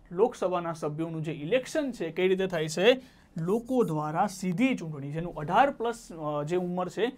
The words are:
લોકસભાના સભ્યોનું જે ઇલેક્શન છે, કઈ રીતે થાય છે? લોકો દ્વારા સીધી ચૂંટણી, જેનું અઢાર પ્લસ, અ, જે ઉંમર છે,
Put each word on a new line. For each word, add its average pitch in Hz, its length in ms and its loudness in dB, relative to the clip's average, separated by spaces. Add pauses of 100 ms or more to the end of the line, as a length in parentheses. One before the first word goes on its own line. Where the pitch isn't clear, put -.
(100)
લોકસભાના 180 640 0
સભ્યોનું 160 500 -4
જે 156 100 -4
ઇલેક્શન 254 600 -2
છે, 165 180 -4
કઈ 180 180 2
રીતે 185 180 2
થાય 165 220 -2
છે? 226 340 4 (340)
લોકો 233 480 2
દ્વારા 156 420 0
સીધી 196 480 0
ચૂંટણી, 151 380 -8
જેનું 165 220 -6
અઢાર 185 360 4
પ્લસ, 233 420 -6
અ, 151 300 -4
જે 156 140 -2
ઉંમર 180 320 -2
છે, 214 300 -2